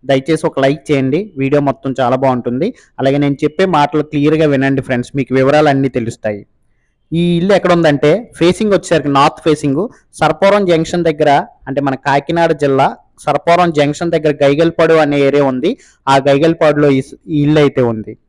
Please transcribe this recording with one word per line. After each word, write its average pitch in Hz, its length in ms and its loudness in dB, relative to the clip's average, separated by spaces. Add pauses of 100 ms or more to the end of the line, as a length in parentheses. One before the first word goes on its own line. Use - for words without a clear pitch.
దయచేసి 139 440 -2
ఒక 143 160 -4
లైక్ 143 240 0
చేయండి, 135 300 0 (220)
వీడియో 139 260 0
మొత్తం 135 320 -4
చాలా 127 240 0
బాగుంటుంది. 127 440 -2 (340)
అలాగే 139 240 0
నేను 143 180 -2
చెప్పే 151 220 -2 (100)
మాటలు 147 280 0 (100)
క్లియర్గా 151 400 0
వినండి 135 340 0
ఫ్రెండ్స్, 123 320 -6
మీకు 127 200 -4
వివరాలు 147 340 2
అన్నీ 135 240 0
తెలుస్తాయి. 110 440 -6 (720)
ఈ 170 120 -2 (160)
ఇల్లు 196 180 0
ఎక్కడ 175 200 0
ఉందంటే, 147 340 2 (260)
ఫేసింగ్ 190 380 0
వచ్చేసరికి 147 420 -2
నార్త్ 151 280 0
ఫేసింగ్, 147 360 0 (380)
సర్పవరం 196 500 2
జంక్షన్ 165 380 0
దగ్గర, 147 240 0 (380)
అంటే 139 180 -4
మన 135 180 -4
కాకినాడ 165 560 0
జిల్లా 139 260 2 (380)
సర్పవరం 170 540 0
జంక్షన్ 156 340 -2
దగ్గర 151 200 0 (100)
గైగల్పాడు 165 600 2
అనే 147 220 -2
ఏరియా 143 240 2
ఉంది. 131 220 -2 (400)
ఆ 139 40 4 (120)
గైగల్పాడులో 147 720 2
ఈ 131 100 -2
స-, - 100 -20 (160)
ఈ 147 100 0
ఇల్లు 151 200 2
అయితే 131 280 0
ఉంది. 107 220 -10 (140)